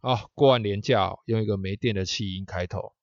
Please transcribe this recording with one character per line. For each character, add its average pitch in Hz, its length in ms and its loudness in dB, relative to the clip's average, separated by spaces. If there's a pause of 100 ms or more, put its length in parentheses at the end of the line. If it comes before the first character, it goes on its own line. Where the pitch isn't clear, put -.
好， 127 320 -2
过 139 160 6
完 120 120 4
连 101 200 -2
假 107 220 2
哦， 90 200 -4
用 110 180 0
一 107 40 -2
个 104 100 0
没 95 200 -6
电 113 180 -2
的 95 100 -2
气 98 300 -4
音 95 100 -8
开 90 220 -6
头。 - 260 -8 (100)